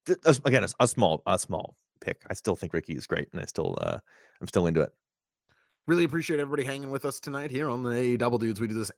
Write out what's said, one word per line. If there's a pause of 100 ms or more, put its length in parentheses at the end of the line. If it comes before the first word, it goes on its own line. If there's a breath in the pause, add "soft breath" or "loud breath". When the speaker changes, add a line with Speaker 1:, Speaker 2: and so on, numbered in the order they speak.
Speaker 1:
Th-,
a
s-,
again,
a
s-,
a
small,
a
small (240)
pick.
I
still
think
Ricky
is
great,
and
I
still,
uh, (420 soft breath)
I'm
still
into
it. (920)
Speaker 2:
Really
appreciate
everybody
hanging
with
us
tonight
here
on
the
A
E
W
Dudes.
We
do
this